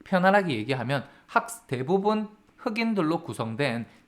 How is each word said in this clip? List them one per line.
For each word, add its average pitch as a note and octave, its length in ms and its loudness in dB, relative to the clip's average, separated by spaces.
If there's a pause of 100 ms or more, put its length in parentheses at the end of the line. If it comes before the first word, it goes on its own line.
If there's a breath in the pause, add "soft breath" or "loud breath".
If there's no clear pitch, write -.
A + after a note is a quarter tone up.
편안하게 F#3+ 520 4
얘기하면 B2 520 -2 (200 loud breath)
학-, - 400 -2
대부분 G3 640 0 (280)
흑인들로 G#3 640 0
구성된 A#2 640 -4 (200 loud breath)